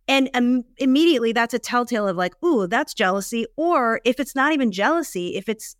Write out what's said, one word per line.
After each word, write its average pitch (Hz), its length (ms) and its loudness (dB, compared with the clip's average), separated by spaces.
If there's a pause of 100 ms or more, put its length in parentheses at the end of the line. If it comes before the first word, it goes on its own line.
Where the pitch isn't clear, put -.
And, 269 260 2
um, 247 300 2 (140)
immediately 269 540 4
that's 233 220 0
a 240 60 -2
telltale 240 480 -2
of 180 100 -2
like, 180 160 -2 (100)
"Ooh, 277 220 2
that's 233 280 -2
jealousy." 202 520 -2 (100)
Or 277 480 0
if 240 160 0
it's 277 160 -6
not 269 160 2
even 269 200 0
jealousy, 190 640 -2
if 190 120 -8
it's, - 320 -10